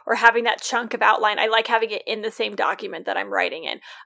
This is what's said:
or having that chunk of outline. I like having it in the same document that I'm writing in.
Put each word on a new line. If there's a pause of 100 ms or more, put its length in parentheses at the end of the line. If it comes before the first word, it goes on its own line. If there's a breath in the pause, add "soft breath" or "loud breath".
or
having
that
chunk
of
outline.
I
like
having
it
in
the
same
document
that
I'm
writing
in. (260 loud breath)